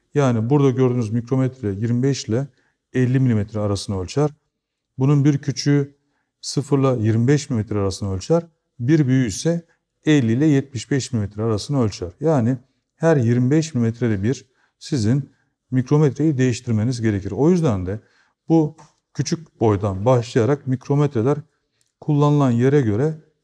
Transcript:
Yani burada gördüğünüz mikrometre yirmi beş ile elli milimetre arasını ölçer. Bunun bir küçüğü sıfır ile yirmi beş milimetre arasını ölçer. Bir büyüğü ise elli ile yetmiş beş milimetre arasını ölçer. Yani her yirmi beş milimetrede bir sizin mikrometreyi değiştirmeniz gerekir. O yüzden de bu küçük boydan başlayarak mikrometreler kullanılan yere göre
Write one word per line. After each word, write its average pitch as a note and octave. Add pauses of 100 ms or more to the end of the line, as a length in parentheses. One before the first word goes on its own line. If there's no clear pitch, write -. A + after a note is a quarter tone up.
(140)
Yani B2
burada C#3
gördüğünüz B2
mikrometre B2
yirmi A#2
beş C3+
ile B2+ (460)
elli B2+
milimetre A2
arasını G2+
ölçer. C#3+ (680)
Bunun C#3
bir D3
küçüğü C#3+ (440)
sıfır C#3
ile B2+
yirmi A2+
beş C#3+
milimetre G#2
arasını G2
ölçer. E3 (320)
Bir C#3
büyüğü B2+
ise E3 (400)
elli C#3+
ile C3
yetmiş C#3
beş C3+
milimetre G#2
arasını A#2
ölçer. F#2
Yani C3+ (380)
her D#3+
yirmi B2
beş D#3
milimetrede A2+
bir B2+ (340)
sizin C3 (420)
mikrometreyi C#3+
değiştirmeniz A#2
gerekir. G2
O C3
yüzden C#3
de G2+ (500)
bu D#3+ (380)
küçük D#3+
boydan G2+
başlayarak B2+
mikrometreler C#3+ (640)
kullanılan D3
yere C3
göre C3 (260)